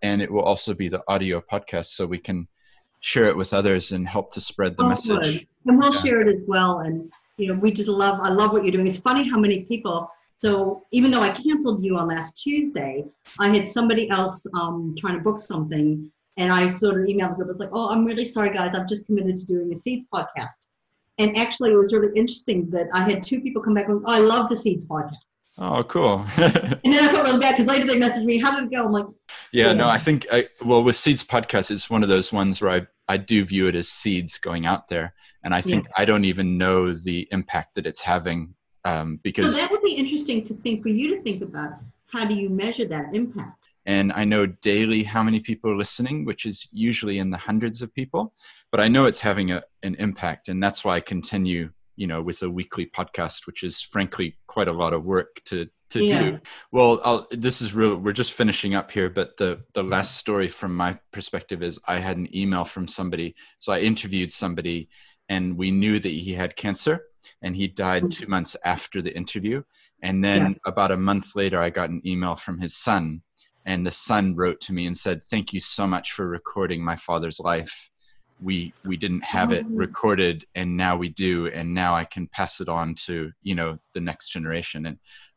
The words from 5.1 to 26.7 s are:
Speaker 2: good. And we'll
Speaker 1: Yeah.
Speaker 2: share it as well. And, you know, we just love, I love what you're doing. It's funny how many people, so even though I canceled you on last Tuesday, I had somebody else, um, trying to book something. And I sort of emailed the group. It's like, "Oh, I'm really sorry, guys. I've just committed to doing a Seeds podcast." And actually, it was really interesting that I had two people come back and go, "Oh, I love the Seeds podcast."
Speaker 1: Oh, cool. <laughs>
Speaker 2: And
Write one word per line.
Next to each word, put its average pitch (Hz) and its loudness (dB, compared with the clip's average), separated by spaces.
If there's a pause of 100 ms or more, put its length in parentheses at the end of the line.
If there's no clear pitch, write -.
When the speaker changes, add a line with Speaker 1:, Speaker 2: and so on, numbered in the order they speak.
Speaker 2:
good. 156 -4 (200)
And 254 8
we'll 277 4
Speaker 1:
Yeah. 277 -2
Speaker 2:
share 240 4
it 208 6
as 185 -4
well. 180 2
And, 160 -6 (260)
you 202 -2
know, 185 0
we 214 4
just 208 -2
love, 196 2
I 190 0
love 208 4
what 208 4
you're 208 2
doing. 190 2
It's - -2
funny 262 2
how 247 2
many 202 4
people, 190 -4 (280)
so 196 0
even 247 6
though 240 4
I 196 4
canceled 254 0
you 185 0
on 170 0
last 160 -6
Tuesday, 151 -2 (340)
I 202 4
had 202 4
somebody 226 2
else, 185 -2
um, 170 -4
trying 180 -4
to 165 -6
book 202 0
something. 151 -2 (280)
And 185 2
I 180 4
sort 196 2
of 190 2
emailed 190 0
the 185 -4
group. 185 -8
It's 185 -8
like, 196 -8
"Oh, 220 -2
I'm 226 2
really 233 0
sorry, 208 0
guys. 185 -2
I've 185 -4
just 202 -4
committed 190 0
to 180 -10
doing 175 -2
a 170 -4
Seeds 247 -6
podcast." - -8 (540)
And 214 4
actually, 233 2
it - 10
was 202 6
really 208 4
interesting 208 0
that 175 -2
I 185 2
had 196 2
two - -2
people 220 -4
come 214 2
back 202 0
and 208 2
go, 208 -10
"Oh, 233 2
I 226 4
love 220 6
the 233 0
Seeds 175 0
podcast." 151 -6 (420)
Speaker 1:
Oh, 120 0
cool. 104 2
<laughs> - -2
Speaker 2:
And 160 4